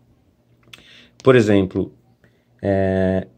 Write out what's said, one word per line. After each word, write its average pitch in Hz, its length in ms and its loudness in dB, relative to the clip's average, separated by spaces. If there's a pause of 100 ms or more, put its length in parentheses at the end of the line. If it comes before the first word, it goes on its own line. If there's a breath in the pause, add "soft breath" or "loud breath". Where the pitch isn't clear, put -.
(1200 soft breath)
Por 131 140 4
exemplo, 101 560 0 (680)
é, 95 760 -2